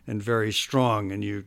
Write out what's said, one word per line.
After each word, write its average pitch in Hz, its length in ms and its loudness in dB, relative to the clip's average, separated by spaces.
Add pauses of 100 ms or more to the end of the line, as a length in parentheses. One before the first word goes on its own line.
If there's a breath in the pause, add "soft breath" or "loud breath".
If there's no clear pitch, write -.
and 110 120 -2
very 110 320 0
strong. 110 600 2
And 101 100 -4
you, 101 240 -6